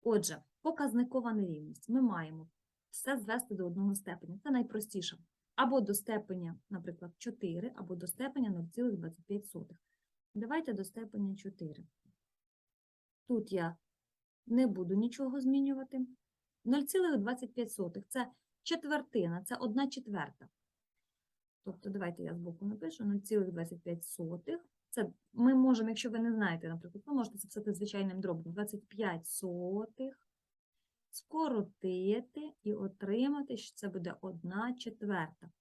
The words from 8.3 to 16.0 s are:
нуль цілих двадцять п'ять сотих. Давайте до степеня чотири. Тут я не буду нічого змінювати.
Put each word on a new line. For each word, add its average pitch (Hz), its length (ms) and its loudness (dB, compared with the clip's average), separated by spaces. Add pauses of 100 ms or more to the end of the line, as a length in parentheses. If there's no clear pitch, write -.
нуль 170 220 -2
цілих 233 240 0
двадцять 165 280 -8
п'ять 202 220 -4
сотих. - 300 -12 (580)
Давайте 262 380 -2
до 196 120 -2
степеня 202 520 -4
чотири. 175 480 -10 (1400)
Тут 220 240 0
я 170 240 0 (680)
не 247 200 6
буду 185 280 0
нічого 247 460 0
змінювати. 269 640 2 (580)